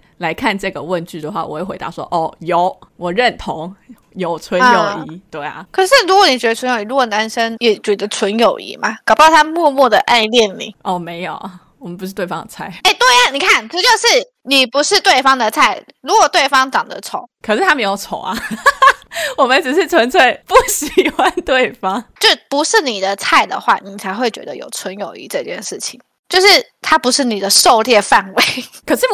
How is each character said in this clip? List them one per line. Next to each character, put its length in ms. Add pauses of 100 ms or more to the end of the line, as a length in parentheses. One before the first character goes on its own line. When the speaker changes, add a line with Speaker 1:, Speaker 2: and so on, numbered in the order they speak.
(180)
Speaker 1:
来 140
看 260
这 120
个 120
问 220
句 160
的 100
话， 140
我 120
会 60
回 140
答 140
说 200
，“哦， 300
有， 340 (220)
我 160
认 260
同。” 360 (400)
有 240
纯 220
友 60
谊， 100
Speaker 2:
啊。 300 (240)
Speaker 1:
对 120
啊。 280
Speaker 2:
可 160
是 80 (120)
如 80
果 140
你 80
觉 100
得 80
纯 160
友 100
谊， 40
如 100
果 120
男 220
生 320
也 160
觉 200
得 120
纯 300
友 220
谊 160
嘛， 180 (120)
搞 80
不 80
好 80
他 120
默 280
默 180
的 120
爱 260
恋 320
你。 240
Speaker 1:
哦， 160
没 240
有， 100 (460)
我 100
们 80
不 100
是 60
对 140
方 160
的 40
菜。 200 (160)
Speaker 2:
哎， 100
对 160
啊， 240
你 60
看， 320
这 80
就 60
是 380 (200)
你 240
不 160
是 180
对 220
方 160
的 120
菜。 320 (200)
如 120
果 140
对 180
方 240
长 160
得 140
丑。 260 (140)
Speaker 1:
可 160
是 60
他 120
没 80
有 140
丑 220
啊。 180 (520)
<laughs> 500
我 80
们 160
只 120
是 140
纯 220
粹 360
不 80 (140)
喜 420
欢 220 (120)
对 280
方。 300 (180)
Speaker 2:
就 80 (220)
不 120
是 200
你 180
的 160
菜 300
的 120
话， 240
你 140
才 160
会 180
觉 140
得 100
有 180
纯 260
友 180
谊 100
这 160
件 200
事 160
情。 200 (300)
就 100
是 80 (360)
他 160
不 120
是 140
你 160
的 80
狩 320
猎 200
范 340
围。 100 (160)
<laughs> 260
Speaker 1:
可 80
是 200